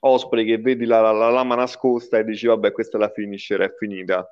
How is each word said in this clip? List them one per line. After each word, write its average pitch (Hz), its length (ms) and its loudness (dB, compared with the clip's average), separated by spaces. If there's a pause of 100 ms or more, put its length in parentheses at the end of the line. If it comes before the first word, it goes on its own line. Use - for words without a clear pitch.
Osprey 123 460 2
che 113 120 2
vedi 117 280 -2
la, 113 160 4
la, 110 100 4
la 113 180 2
lama 123 240 0
nascosta 120 640 -2
e 110 60 0
dici, 110 220 -6
"Vabbè, 107 260 2
questa - 240 -6
è 107 40 0
la 104 100 0
finisher, 101 500 -6
è 95 160 -2
finita". 95 560 -6